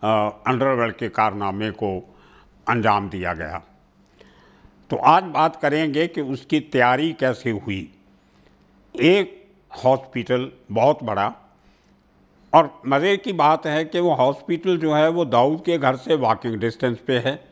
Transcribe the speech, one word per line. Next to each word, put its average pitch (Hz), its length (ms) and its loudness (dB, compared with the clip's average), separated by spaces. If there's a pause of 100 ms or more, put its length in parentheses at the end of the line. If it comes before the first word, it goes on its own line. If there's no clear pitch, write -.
अ, 107 40 -2 (400)
अंडरवर्ल्ड 123 480 0
के 113 140 -6
कारनामे 104 640 -2
को 95 440 -6 (540)
अंजाम 104 400 0
दिया 90 240 -6
गया। 80 300 -10 (1300)
तो 143 60 -2
आज 160 280 4
बात 156 320 0
करेंगे 151 520 0
कि 170 140 -8
उसकी 135 380 -4
तैयारी 131 540 0
कैसे 127 360 -2
हुई। 98 440 -6 (1080)
एक - 460 2 (380)
हॉस्पिटल 127 680 -2 (200)
बहुत 127 320 2
बड़ा, 107 300 -2 (1200)
और 151 340 2
मज़े 160 300 2
की 196 160 -6
बात 160 340 2
है 156 180 -2
कि 170 140 -4
वो 175 140 2
हॉस्पिटल 160 640 0
जो 156 160 0
है, 151 160 4
वो 170 160 0
दाऊद 135 400 2
के 170 120 0
घर 135 180 2
से 147 200 -2
वॉकिंग 113 400 0
डिस्टेंस 117 420 -2
पे - 160 -2
है 127 380 -2